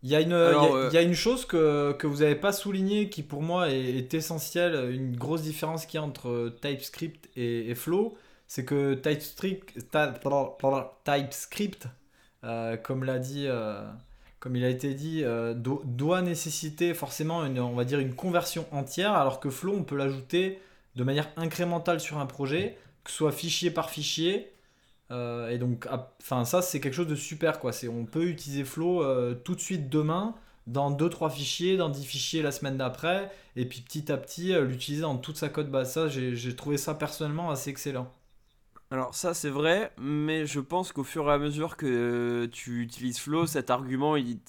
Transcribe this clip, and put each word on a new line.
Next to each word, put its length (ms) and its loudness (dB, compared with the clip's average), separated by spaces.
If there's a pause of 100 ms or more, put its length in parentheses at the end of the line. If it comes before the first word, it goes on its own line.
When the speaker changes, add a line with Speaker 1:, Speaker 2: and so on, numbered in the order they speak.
Speaker 1:
Il 40 -4
y 80 4
a 20 6
une, 140 4
Speaker 2:
Alors, 320 8
Speaker 1:
il 40 10
y 40 6
a, 20 6
Speaker 2:
euh, 160 4
Speaker 1:
il 40 4
y 20 10
a 40 10
une 120 6
chose 320 2
que, 480 4
que 140 -2
vous 160 4
avez 120 6
pas 160 2
soulignée 580 0
qui 140 -8
pour 180 -6
moi 300 2
est, 80 2 (200)
est 140 -4
essentielle, 800 0
une 220 -2
grosse 280 -2
différence 420 -4
qu'il 120 -8
y 60 -2
a 20 -4
entre 560 -4
TypeScript 760 -6
et, 320 -2
et 40 -2
Flow, 440 0 (280)
c'est 200 -6
que 300 4
TypeScript, 960 -4
ta-, 220 2 (920)
TypeScript, 840 -2 (560)
euh, 340 -2
comme 260 -4
l'a 160 0
dit... 280 -4
Euh, 340 -2 (580)
comme 160 -4
il 100 2
a 40 6
été 240 0
dit, 300 -2
euh, 300 0
do-, 320 -2
doit 360 2
nécessiter 720 -2
forcément 520 -2
une, 140 0
on 160 0
va 100 2
dire 140 2
une 160 0
conversion 560 0
entière, 420 0
alors 260 4
que 100 -2
Flow, 240 -2
on 100 0
peut 120 -4
l'ajouter 640 0 (360)
de 80 0
manière 340 0
incrémentale 600 0
sur 180 -6
un 80 -2
projet, 520 -2 (260)
que 80 -12
ce 60 -8
soit 140 4
fichier 400 0
par 180 -2
fichier. 600 -2 (640)
Euh, 380 -4
et 80 0
donc, 320 0
ap-, 320 -6
enfin, 240 0
ça, 160 2
c'est 180 -2
quelque 140 -2
chose 140 0
de 80 0
super, 440 -2
quoi. 120 -2
C'est, 160 -6
on 180 -4
peut 220 0
utiliser 360 -4
Flow, 400 0
euh, 300 2
tout 220 -4
de 40 -12
suite 300 -4
demain, 460 2 (300)
dans 260 2
deux, 180 2
trois 200 0
fichiers, 480 0
dans 120 2
dix 160 -6
fichiers 360 -2
la 100 2
semaine 260 -4
d'après, 520 0 (260)
et 100 -2
puis 160 -10
petit 300 -6
à 60 2
petit, 360 -4
euh, 100 4
l'utiliser 380 -2
dans 160 0
toute 200 -8
sa 120 -2
code 200 -4
base. 240 0
Ça, 140 2
j'ai, 280 -2
j'ai 200 -4
trouvé 220 0
ça 160 -2
personnellement 580 -4
assez 180 -4
excellent. 420 -6 (800)
Speaker 2:
Alors 240 -2
ça, 180 0
c'est 160 -2
vrai, 480 2
mais 480 0
je 140 -2
pense 340 -2
qu'au 100 -2
fur 260 -2
et 40 6
à 60 4
mesure 380 -2
que, 100 -4
euh, 640 2
tu 320 -6
utilises 380 -4
Flow, 260 2
cet 260 -2
argument, 440 2
il, 340 0